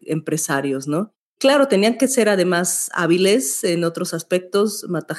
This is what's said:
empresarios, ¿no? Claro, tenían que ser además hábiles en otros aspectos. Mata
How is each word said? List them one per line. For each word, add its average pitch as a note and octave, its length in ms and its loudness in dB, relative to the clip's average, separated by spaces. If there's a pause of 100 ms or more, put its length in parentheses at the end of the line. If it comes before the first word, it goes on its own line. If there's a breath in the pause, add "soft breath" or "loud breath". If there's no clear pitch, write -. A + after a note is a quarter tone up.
empresarios, C#3+ 880 -4
¿no? E3+ 260 -4 (240)
Claro, C#4 300 4
tenían A#3 300 2
que C4 100 2
ser A3+ 200 2
además F3+ 680 0
hábiles F#3 680 2
en E3+ 220 0
otros E3+ 280 -4
aspectos. F3+ 760 -2
Mata D#3+ 300 -6